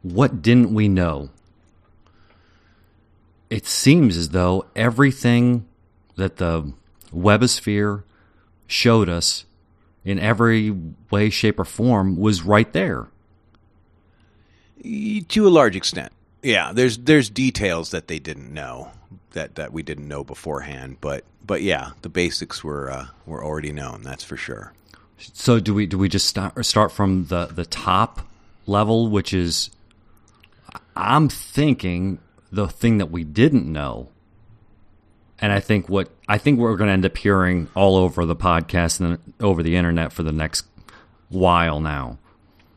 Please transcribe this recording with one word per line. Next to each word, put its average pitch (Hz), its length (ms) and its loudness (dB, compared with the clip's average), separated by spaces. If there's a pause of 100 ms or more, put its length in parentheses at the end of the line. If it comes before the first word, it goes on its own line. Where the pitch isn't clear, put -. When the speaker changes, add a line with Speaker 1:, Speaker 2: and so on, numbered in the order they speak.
Speaker 1:
what 90 400 0
didn't 117 320 6
we 107 140 4
know? 82 420 0 (2250)
It 110 180 -8
seems 135 500 4
as 85 140 -4
though 90 440 0
everything 120 920 2 (500)
that 95 220 -6
the 82 340 -2 (420)
webosphere 104 880 0 (640)
showed 113 420 4
us - 360 -2 (600)
in 95 140 -2
every 107 580 2 (340)
way, 104 200 2
shape, 104 300 0
or 90 40 -2
form 98 520 0
was 98 260 0
right 104 300 4
there. 139 340 -4 (1800)
Speaker 2:
Y-, 214 440 -6
to 214 180 4
a 190 40 10
large 127 260 6
extent. 85 360 -8 (300)
Yeah, 98 300 0
there's, 117 260 2
there's 127 320 4
details 101 640 -2
that 87 160 -8
they 80 100 -8
didn't 71 340 -14
know 65 380 -14 (400)
that, - 240 -10
that 73 180 -12
we 78 120 -10
didn't 73 240 -12
know 71 160 -12
beforehand, 69 760 -12
but, 69 220 -8 (240)
but 87 160 -4
yeah, 71 300 -4 (100)
the 90 60 -14
basics 85 560 -6
were, 71 260 -10
uh, 67 160 -12 (180)
were 80 200 -14
already 76 260 -8
known, 67 320 -12
that's 67 220 -16
for - 120 -14
sure. - 360 -14 (460)
Speaker 1:
So - 420 0
do 101 120 -2
we, 101 140 0
do 90 100 -6
we 95 120 0
just 92 180 -2
start, 101 400 -6
start 107 240 2
from 95 360 0
the, 85 200 -4
the 82 180 -10
top - 640 -2 (400)
level, 107 400 2
which 104 260 -2
is, 87 380 -2 (1300)
I'm 131 320 2
thinking 95 880 -2 (320)
the 101 160 -4
thing 113 320 0
that 85 120 -2
we 85 120 -6
didn't 87 480 2
know, 67 380 -8 (1300)
and 104 140 0
I 101 80 2
think 104 280 0
what, 95 220 -2 (180)
I 104 100 2
think 147 200 2
we're 113 180 2
gonna 101 160 2
end 95 140 2
up 92 100 -2
hearing 90 580 2
all 95 220 4
over 87 300 2
the 82 100 0
podcast 85 640 0
and 85 180 -2 (220)
over 92 220 2
the 82 140 0
internet 85 360 0
for 90 100 -8
the 78 100 -4
next 78 340 -6 (600)
while 85 500 2
now, 73 400 -6 (580)